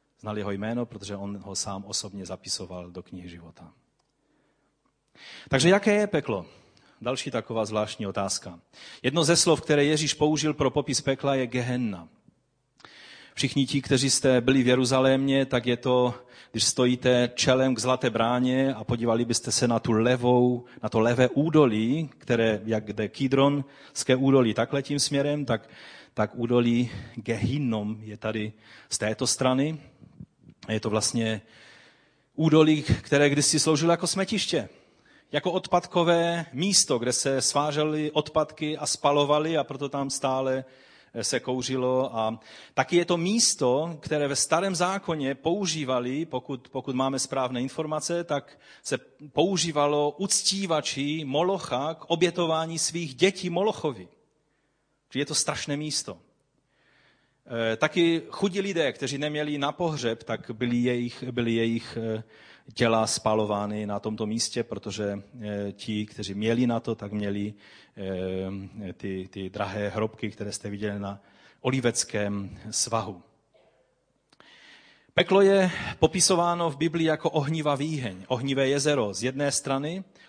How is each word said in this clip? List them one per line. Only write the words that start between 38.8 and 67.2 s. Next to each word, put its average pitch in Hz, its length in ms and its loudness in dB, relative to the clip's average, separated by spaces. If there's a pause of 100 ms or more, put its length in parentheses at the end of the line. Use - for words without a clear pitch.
spalovaly, 147 720 2
a 139 60 0
proto 139 260 -6
tam 139 200 -4
stále, 131 560 -2 (480)
eh, 110 100 -6
se 127 160 -2
kouřilo. 127 800 -2
A 113 220 -2 (340)
taky 139 220 0
je 170 100 4
to 175 120 2
místo, 165 800 0
které 147 280 -2
ve 139 80 -4
Starém 175 400 0
zákoně 160 600 -2
používali, 151 880 -2
pokud, 127 440 -8
pokud 131 260 -6
máme 135 240 0
správné 127 420 -2
informace, 156 600 -4
tak 147 360 -6 (240)
se 131 140 -2 (360)
používalo 147 840 2
uctívači 160 1080 -2
Molocha 151 680 -2
k - 120 -16
obětování 165 760 0
svých 165 360 -4
dětí 185 340 2
Molochovi. 165 580 -2 (1000)
Čili 131 120 -4
je 143 40 -2
to 165 100 -6
strašné 143 420 -2
místo. 147 400 -6 (1600)
Eh, 113 40 -2
taky 165 520 2
chudí 196 320 -2
lidé, 170 300 0
kteří 135 260 -6
neměli 151 400 -4
na 143 140 -2
pohřeb, 139 520 -4
tak - 280 -8
byly 120 260 -2
jejich, 120 460 -2
byly 120 300 -2
jejich, 113 480 -2
eh, 110 220 -6 (500)
těla 113 340 4
spalovány 107 800 0
na 101 140 -4
tomto 110 260 -4
místě, 113 380 -4
protože, 101 560 -6 (220)
eh, 101 300 -6
ti, 107 340 -6
kteří 98 280 -10
měli 117 340 2
na 117 120 0
to, 113 160 -4
tak 101 160 -10
měli, 104 420 -4 (440)